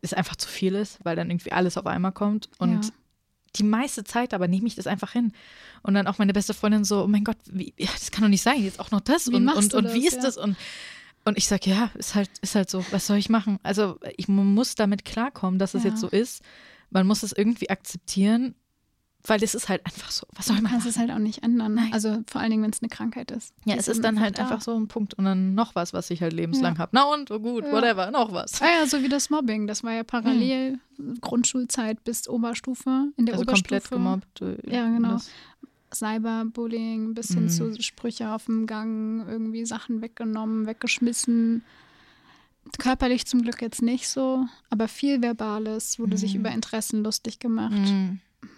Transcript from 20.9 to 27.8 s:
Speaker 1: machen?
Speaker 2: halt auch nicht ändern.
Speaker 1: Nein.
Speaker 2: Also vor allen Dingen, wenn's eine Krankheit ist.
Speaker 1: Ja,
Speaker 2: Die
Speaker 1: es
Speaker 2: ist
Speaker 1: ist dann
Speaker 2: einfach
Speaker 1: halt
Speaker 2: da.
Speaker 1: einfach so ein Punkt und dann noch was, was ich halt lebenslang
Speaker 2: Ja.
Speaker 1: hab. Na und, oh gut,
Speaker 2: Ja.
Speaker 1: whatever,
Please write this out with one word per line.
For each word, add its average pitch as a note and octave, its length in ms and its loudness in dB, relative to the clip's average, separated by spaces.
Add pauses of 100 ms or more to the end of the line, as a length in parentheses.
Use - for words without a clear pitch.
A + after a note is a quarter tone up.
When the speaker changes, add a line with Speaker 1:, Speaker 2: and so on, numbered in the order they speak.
Speaker 1:
machen? A#3 140 2
Speaker 2:
halt - 100 -4
auch - 20 2
nicht G#3+ 220 -2
ändern. A3+ 300 2
Speaker 1:
Nein. A3 180 2
Speaker 2:
Also A3 360 0
vor - 120 -6
allen A3+ 120 0
Dingen, G#3+ 120 2
wenn's G#3+ 180 -2
eine A#3 60 -4
Krankheit A#3+ 440 -6
ist. - 220 -12 (120)
Speaker 1:
Ja, G#3+ 80 2
Speaker 2:
Die A#3+ 60 0
Speaker 1:
es A3 100 -2
Speaker 2:
ist A3+ 80 2
Speaker 1:
ist A3+ 80 0
dann A3 100 2
Speaker 2:
einfach G#3+ 80 2
Speaker 1:
halt G3+ 140 0
Speaker 2:
da. G#3 60 -2
Speaker 1:
einfach A3 180 -2
so A#3 180 -4
ein G#3+ 80 0
Punkt G#3+ 280 -4
und F#3+ 100 0
dann F#3+ 280 2
noch A3+ 220 0
was, F3 160 -2
was F3 200 -6
ich E3+ 100 -4
halt E3 100 0
lebenslang E3+ 440 0
Speaker 2:
Ja. D#3+ 40 -6
Speaker 1:
hab. E3 140 -4
Na C4 100 6
und, C#4+ 260 0
oh G#3+ 100 -4
gut, A#3 260 -4
Speaker 2:
Ja. C#4+ 80 -2
Speaker 1:
whatever, G#3+ 380 2